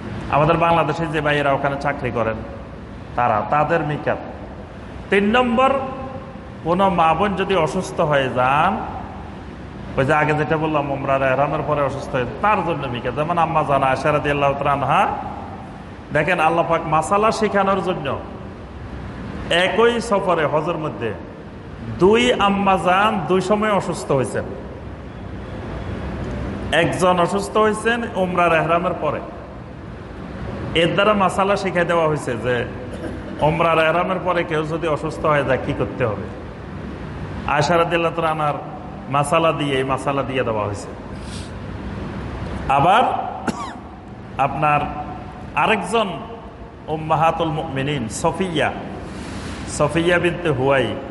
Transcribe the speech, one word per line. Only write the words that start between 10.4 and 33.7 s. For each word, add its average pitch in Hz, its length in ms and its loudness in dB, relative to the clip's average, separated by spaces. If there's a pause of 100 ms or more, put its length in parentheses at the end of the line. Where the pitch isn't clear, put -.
বললাম, 151 340 0
ওমরার 135 320 0
এহরামের 143 440 2
পরে 147 160 2
অসুস্থ 127 320 -4
হয়েছে, 123 160 0 (120)
তার 208 140 4 (100)
জন্য 147 200 -2
মিকাত। 123 280 -4
যেমন 156 240 0
আম্মা 156 300 2
জান 139 140 4
আয়েশা 135 300 2
রাদিয়াল্লাহু 143 420 2
তাআলা 143 180 2
আনহা, 139 340 4 (1080)
দেখেন 160 280 2
আল্লাহ 165 280 4
পাক 165 180 2
মাসালা 196 460 4
শেখানোর 196 520 2
জন্য 151 340 -2 (1300)
একই 190 500 4
সফরে 180 460 2
হজের 160 320 0
মধ্যে 117 360 -4 (840)
দুই 226 340 6
আম্মা 196 520 4
জান 196 440 4
দুই 185 120 4
সময় 208 300 2
অসুস্থ 175 420 0
হয়েছেন। 123 320 0 (2250)
একজন 175 480 4
অসুস্থ 196 360 0
হয়েছেন 220 460 2 (120)
ওমরার 175 380 2
এহরামের 165 480 2
পরে, 131 200 -2 (1500)
এর 165 200 2
দ্বারা 202 180 4
মাসালা 196 440 2
শিখাই 175 280 0
দেওয়া 165 220 2
হয়েছে 139 300 0
যে 120 280 0 (760)
ওমরার 160 380 4